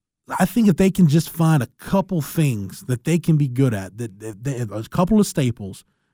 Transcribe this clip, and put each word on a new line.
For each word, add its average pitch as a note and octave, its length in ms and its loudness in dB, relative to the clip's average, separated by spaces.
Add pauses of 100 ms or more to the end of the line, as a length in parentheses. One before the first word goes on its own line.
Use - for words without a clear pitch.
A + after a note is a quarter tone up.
(400)
I F#3 60 2
think A3+ 240 2
if D#3 80 4
they F#3+ 140 4
can F3+ 160 4
just D#3 220 2
find D#3+ 320 2
a A2+ 60 -4 (100)
couple F#3+ 440 -2
things A#2 640 -4
that B2+ 180 -4
they E3 160 2
can E3 180 2
be C#3+ 100 2
good B2 260 2
at, F#2+ 240 -8
that, G#2+ 220 -10
that G#2+ 240 -12
they, C3 160 -6
a A2 240 -8
couple F#3+ 360 2
of G3+ 80 2
staples A2+ 560 -4 (300)